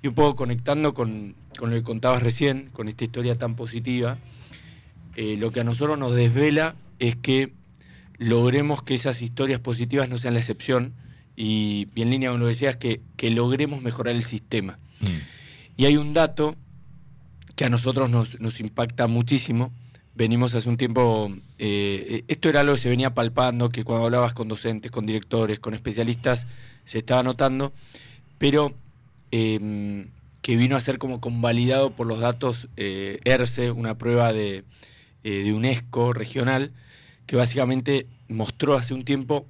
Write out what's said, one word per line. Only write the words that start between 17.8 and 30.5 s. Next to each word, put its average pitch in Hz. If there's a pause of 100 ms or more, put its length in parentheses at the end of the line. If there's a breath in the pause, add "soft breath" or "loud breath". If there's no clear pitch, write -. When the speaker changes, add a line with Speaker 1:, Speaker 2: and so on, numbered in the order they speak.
Speaker 1:
nos, 117
nos 110
impacta 120
muchísimo. 120 (400 loud breath)
Venimos 120
hace 120
un 120
tiempo, 113 (240)
eh, 101
esto 160
era 143
algo 143
que 123
se 123
venía 123
palpando, 120
que 120
cuando 117
hablabas 120
con 117
docentes, 110
con 110
directores, 110
con 110
especialistas, 117 (360 loud breath)
se -
estaba 127
notando, 131 (640 loud breath)
pero, 143 (560)
em, 104 (320)
que 117